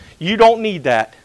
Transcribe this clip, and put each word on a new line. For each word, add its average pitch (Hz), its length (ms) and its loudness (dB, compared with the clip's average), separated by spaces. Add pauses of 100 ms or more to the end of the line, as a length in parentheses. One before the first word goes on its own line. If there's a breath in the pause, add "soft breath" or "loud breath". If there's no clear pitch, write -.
(180 soft breath)
You 190 200 -6
don't 226 240 4
need 196 240 -8
that. 117 280 -2 (120)